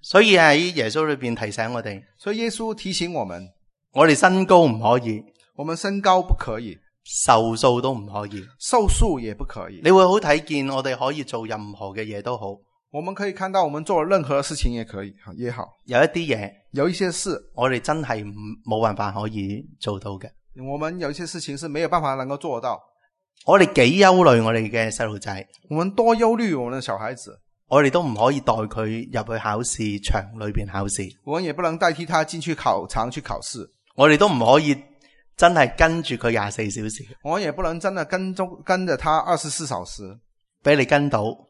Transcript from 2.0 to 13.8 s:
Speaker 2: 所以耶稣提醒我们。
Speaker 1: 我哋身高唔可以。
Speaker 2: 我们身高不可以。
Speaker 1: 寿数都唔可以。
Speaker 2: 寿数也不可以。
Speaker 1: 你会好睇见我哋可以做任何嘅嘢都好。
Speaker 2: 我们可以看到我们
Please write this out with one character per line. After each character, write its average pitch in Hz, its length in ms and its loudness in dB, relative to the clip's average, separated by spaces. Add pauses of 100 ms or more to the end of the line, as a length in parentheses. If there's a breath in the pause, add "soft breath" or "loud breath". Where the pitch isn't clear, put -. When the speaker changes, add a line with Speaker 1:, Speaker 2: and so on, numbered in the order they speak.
Speaker 2:
所 202 140 -6
以 220 60 -4
耶 233 120 -2
稣 220 240 -8
提 190 180 -10
醒 175 220 -6
我 127 100 -4
们。 92 240 -12 (440)
Speaker 1:
我 147 140 6
哋 151 80 8
身 185 300 4
高 185 220 8
唔 113 120 0
可 113 200 4
以。 110 260 -4 (320)
Speaker 2:
我 143 80 -10
们 160 120 -6
身 202 240 -6
高 185 200 4
不 180 140 0
可 113 260 -6
以。 104 180 -14 (260)
Speaker 1:
寿 113 520 2
数 123 240 2
都 135 140 -2
唔 104 120 -10
可 101 200 -8
以。 98 180 -12 (140)
Speaker 2:
寿 226 280 2
数 170 320 2
也 110 160 -8
不 - 100 -10
可 90 260 -12
以。 92 120 -18
Speaker 1:
你 170 80 4
会 190 140 10
好 190 160 4
睇 147 240 2
见 139 240 -2
我 135 160 -2
哋 131 120 -2
可 131 160 -2
以 151 120 -8
做 113 220 -8
任 107 260 -10
何 101 160 -12
嘅 107 160 -10
嘢 104 160 -10
都 120 160 -6
好。 107 120 -10 (420)
Speaker 2:
我 151 120 -10
们 190 120 -8
可 202 140 -6
以 185 40 -8
看 190 200 -8
到 190 120 2
我 151 40 0
们 151 160 -6